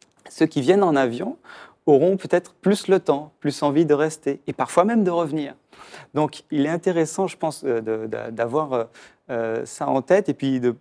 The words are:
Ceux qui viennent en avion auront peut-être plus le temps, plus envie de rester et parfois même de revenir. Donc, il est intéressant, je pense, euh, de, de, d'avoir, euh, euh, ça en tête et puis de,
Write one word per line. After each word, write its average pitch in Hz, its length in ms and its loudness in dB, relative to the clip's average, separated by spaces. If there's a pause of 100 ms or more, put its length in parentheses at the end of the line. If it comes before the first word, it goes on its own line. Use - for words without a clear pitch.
(300)
Ceux - 160 0
qui 151 160 -4
viennent 190 220 4
en 160 120 2
avion 139 420 -2 (480)
auront 160 320 4
peut-être - 360 -2
plus - 340 0
le 185 120 4
temps, 147 400 -2
plus 143 240 -4
envie 147 220 2
de 147 80 4
rester 147 520 -2
et - 80 -8
parfois 175 320 2
même 226 180 2
de 180 80 2
revenir. 151 440 -4 (580)
Donc, 151 380 -2
il 147 140 2
est 151 40 -2
intéressant, 170 580 0
je - 100 -10
pense, 160 260 -6
euh, 120 180 -2
de, 110 260 -4
de, 113 240 -8
d'avoir, 123 420 -2
euh, 120 100 0 (460)
euh, 113 360 -4
ça 143 220 -8
en 135 140 0
tête 196 280 2
et 135 40 -2
puis 131 260 -2
de, 120 220 0